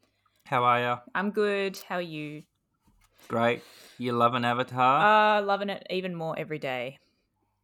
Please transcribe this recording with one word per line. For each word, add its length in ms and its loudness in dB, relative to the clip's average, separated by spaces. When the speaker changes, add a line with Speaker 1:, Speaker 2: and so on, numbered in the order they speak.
Speaker 1:
How 180 0
are 160 4
ya? 180 0
Speaker 2:
I'm 180 -2
good. 460 -2
How 80 -6
are 60 -4
you? 420 -12
Speaker 1:
Great. 340 2
You 140 -4
loving 340 2
Avatar? 920 4
Speaker 2:
Uh, 40 0
loving 260 -2
it 220 -8
even 240 -4
more 240 -6
every 200 -6
day. 400 -8